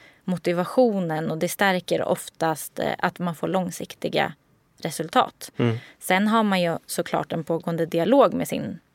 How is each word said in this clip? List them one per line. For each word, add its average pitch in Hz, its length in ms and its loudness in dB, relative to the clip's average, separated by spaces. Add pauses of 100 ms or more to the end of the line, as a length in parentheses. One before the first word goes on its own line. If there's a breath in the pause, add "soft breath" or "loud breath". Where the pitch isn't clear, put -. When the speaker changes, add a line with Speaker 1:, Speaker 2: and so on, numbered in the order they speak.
(240 soft breath)
Speaker 1:
motivationen 175 1040 0
och 160 80 -4
det 175 100 0
stärker 180 540 0
oftast, - 760 -2
eh, 151 200 0
att 180 200 -2
man 175 160 -4
får 165 140 -4
långsiktiga 175 840 -2 (460)
resultat. - 800 -2
Speaker 2:
Mm. 117 200 2 (220 loud breath)
Speaker 1:
Sen 190 300 0
har 226 140 4
man 190 200 2
ju 165 240 0
såklart - 460 -4
en 165 120 -4
pågående 165 420 -2
dialog 185 480 4
med 170 140 -4
sin - 300 -6 (160)